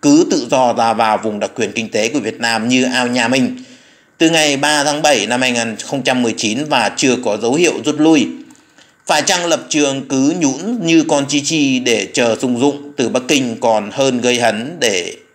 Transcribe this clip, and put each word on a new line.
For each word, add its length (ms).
cứ 280
tự 200
do 280
ra 140
vào 260
vùng 200
đặc 160
quyền 180
kinh 180
tế 180
của 120
Việt 200
Nam 280
như 160
ao 220
nhà 220
mình? 280
Từ 120
ngày 260
ba 280
tháng 180
bảy 240
năm 140
hai 120
nghìn 240
không 260
trăm 200
mười 140
chín 280
và 320
chưa 280
có 120
dấu 180
hiệu 200
rút 160
lui. 280
Phải 160
chăng 240
lập 220
trường 400
cứ 300
nhũn 480
như 220
con 200
chi 120
chi 380
để 340
chờ 300
sung 180
dụng 360
từ 120
Bắc 200
Kinh 320
còn 320
hơn 280
gây 200
hấn 400
để 320